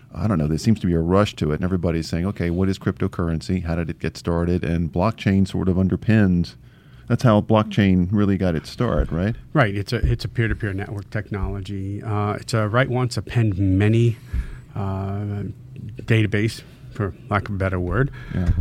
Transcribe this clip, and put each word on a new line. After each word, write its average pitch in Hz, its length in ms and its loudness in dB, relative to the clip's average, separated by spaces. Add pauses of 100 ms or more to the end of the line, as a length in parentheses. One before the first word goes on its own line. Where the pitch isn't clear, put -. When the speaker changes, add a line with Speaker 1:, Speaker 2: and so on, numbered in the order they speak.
(140)
Speaker 1:
I 92 140 -4
don't 104 100 0
know, 76 100 0
there 78 100 0
seems 107 240 2
to 95 60 -2
be 87 80 2
a 82 40 2
rush 92 380 2
to 76 140 0
it, 76 40 0
and 85 80 -4
everybody's 85 460 -2
saying, 85 160 -2
"Okay, 98 240 -4
what 90 180 0
is 95 100 0
cryptocurrency? 90 880 -2
How 82 120 -4
did 82 140 -4
it 82 100 -8
get - 180 -6
started?" 85 480 0
And 85 260 -2
blockchain 98 560 2
sort 92 220 -2
of 87 80 2
underpins, 92 760 2 (520)
that's 120 160 0
how 107 160 6
blockchain 101 720 4
really 101 260 2
got 92 160 2
its 76 160 -4
start, 78 420 0
right? 98 240 -2 (180)
Speaker 2:
Right. 110 220 2
It's 101 180 -6
a, 117 120 2
it's 120 200 0
a - 20 -4
peer-to-peer 107 460 -2
network 98 360 -8
technology. 98 920 -6
Uh, 104 300 0
it's - 200 -8
a 107 140 2
write 120 220 2
once, 123 260 -2
append 110 420 0
many, 104 600 4 (580)
uh, 101 680 -4 (580)
database, 110 640 0 (280)
for 98 220 -4 (160)
lack 104 180 0
of 104 80 -4
a - 20 -4
better 95 220 0
word, 98 300 0 (240)
Speaker 1:
Yeah. 90 160 0 (120)